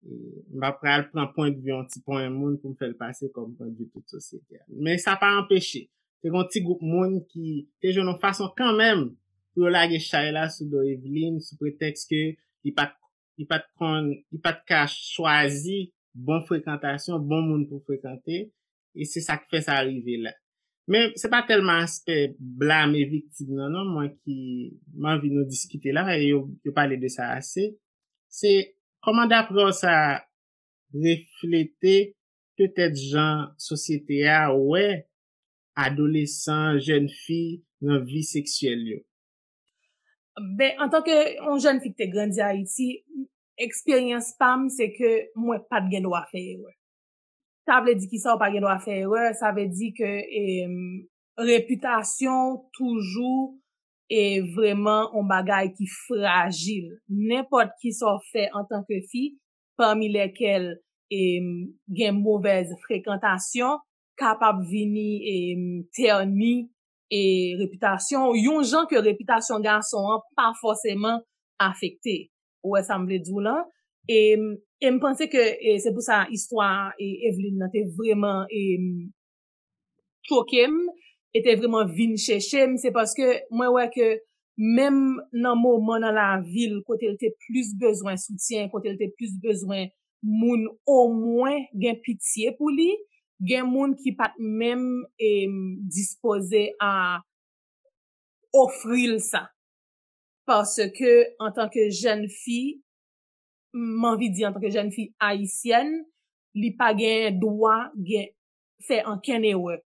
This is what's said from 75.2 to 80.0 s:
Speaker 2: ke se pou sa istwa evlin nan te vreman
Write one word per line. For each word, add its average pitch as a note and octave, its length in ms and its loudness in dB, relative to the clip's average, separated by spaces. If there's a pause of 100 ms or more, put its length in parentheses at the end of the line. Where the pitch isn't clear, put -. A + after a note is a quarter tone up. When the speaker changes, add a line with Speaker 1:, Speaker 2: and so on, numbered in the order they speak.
Speaker 2:
ke B3+ 120 6 (360)
se G#3 140 0
pou A#3 100 -6
sa G#3 240 2
istwa G3 720 -2
evlin G3 600 -2
nan F#3 100 -4
te G#3 140 -2 (100)
vreman G3+ 480 0 (1800)